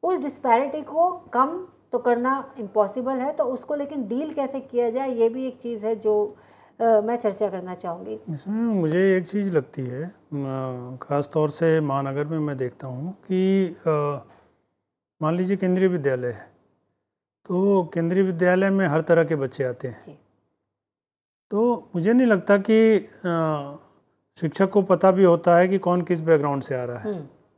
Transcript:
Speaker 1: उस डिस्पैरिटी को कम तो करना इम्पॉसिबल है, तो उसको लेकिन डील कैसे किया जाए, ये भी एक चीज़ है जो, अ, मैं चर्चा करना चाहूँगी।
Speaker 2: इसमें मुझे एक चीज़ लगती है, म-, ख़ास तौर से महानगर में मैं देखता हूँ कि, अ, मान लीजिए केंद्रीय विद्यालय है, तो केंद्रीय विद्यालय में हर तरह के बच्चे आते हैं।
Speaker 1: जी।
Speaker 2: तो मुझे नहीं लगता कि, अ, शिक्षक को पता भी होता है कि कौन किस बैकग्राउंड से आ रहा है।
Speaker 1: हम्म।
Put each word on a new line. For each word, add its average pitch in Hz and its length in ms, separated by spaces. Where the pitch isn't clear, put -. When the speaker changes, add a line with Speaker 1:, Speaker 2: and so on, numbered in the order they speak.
Speaker 1:
उस 349 160
डिस्पैरिटी 269 640
को 330 300
कम 339 540
तो 247 60
करना 247 600
इम्पॉसिबल 214 540
है, 262 200
तो 311 120
उसको 254 300
लेकिन 285 340
डील 285 260
कैसे 269 260
किया 240 300
जाए, 262 220
ये 233 160
भी 254 180
एक 247 160
चीज़ 226 240
है 226 100
जो, 208 400
अ, - 40
मैं 226 320
चर्चा 208 320
करना 180 260
चाहूँगी। 185 460
Speaker 2:
इसमें 214 440
मुझे 185 420
एक 180 120
चीज़ 196 240
लगती 143 300
है, 135 320
म-, 131 680
ख़ास 143 300
तौर 151 180
से 160 300
महानगर 139 440
में 156 140
मैं 147 180
देखता 127 300
हूँ 131 260
कि, 190 540
अ, 160 40
मान 160 140
लीजिए 185 200
केंद्रीय 185 320
विद्यालय 135 400
है, 107 220
तो 185 480
केंद्रीय 170 280
विद्यालय 185 480
में 190 180
हर 156 140
तरह 165 220
के 156 120
बच्चे 135 280
आते 123 240
हैं। 113 120
Speaker 1:
जी। 147 180
Speaker 2:
तो 220 440
मुझे 180 180
नहीं 247 140
लगता 202 300
कि, 220 260
अ, 156 500
शिक्षक 190 300
को 202 120
पता 185 280
भी 190 140
होता 175 320
है 180 120
कि 190 100
कौन 180 240
किस 165 180
बैकग्राउंड 147 420
से 135 120
आ 123 100
रहा 120 140
है। 107 60
Speaker 1:
हम्म। 185 220